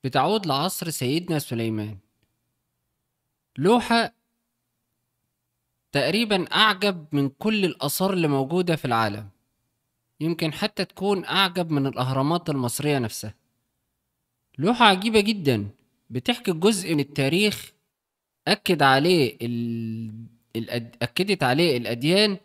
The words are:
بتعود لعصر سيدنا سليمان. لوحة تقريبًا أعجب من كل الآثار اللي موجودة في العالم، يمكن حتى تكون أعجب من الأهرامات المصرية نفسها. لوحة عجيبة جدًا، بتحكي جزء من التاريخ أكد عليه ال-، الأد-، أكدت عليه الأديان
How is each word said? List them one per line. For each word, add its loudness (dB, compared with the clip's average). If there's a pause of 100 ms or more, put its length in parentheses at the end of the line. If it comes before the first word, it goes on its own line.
بتعود 0
لعصر -2
سيدنا -2
سليمان. -4 (1600)
لوحة 2 (1800)
تقريبًا 0
أعجب 2
من 2
كل -2
الآثار -2
اللي 2
موجودة 0
في -10
العالم، 0 (920)
يمكن -2
حتى -4
تكون -2
أعجب 0
من 0
الأهرامات 0
المصرية -2
نفسها. -6 (1200)
لوحة 2
عجيبة 4
جدًا، 0 (420)
بتحكي -4
جزء 0
من 2
التاريخ 0 (760)
أكد 2
عليه 4
ال-، -6 (300)
الأد-، -6
أكدت -2
عليه 2
الأديان 0